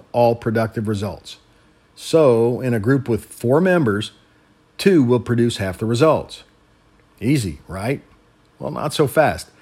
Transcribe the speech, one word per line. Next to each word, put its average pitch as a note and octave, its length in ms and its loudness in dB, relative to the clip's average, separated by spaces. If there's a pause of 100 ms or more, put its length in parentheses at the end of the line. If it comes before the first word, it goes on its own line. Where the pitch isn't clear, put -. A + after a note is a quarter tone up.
(120)
all A#2 240 2
productive A2+ 500 -4
results. G2+ 520 -8 (580)
So, A#2+ 640 2
in B2 140 -2
a A2+ 40 -2
group B2 300 0
with A2 160 -2
four C3 360 0
members, D3+ 520 0 (640)
two F3+ 240 4
will B2 160 2
produce A#2 380 0
half F#2+ 220 -6
the A2+ 80 -6
results. A#2+ 580 0 (760)
Easy, G#2+ 460 -2
right? G#2 360 -8 (560)
Well, - 120 -10
not - 220 -8
so D#3 140 0
fast. B2 440 -2 (120)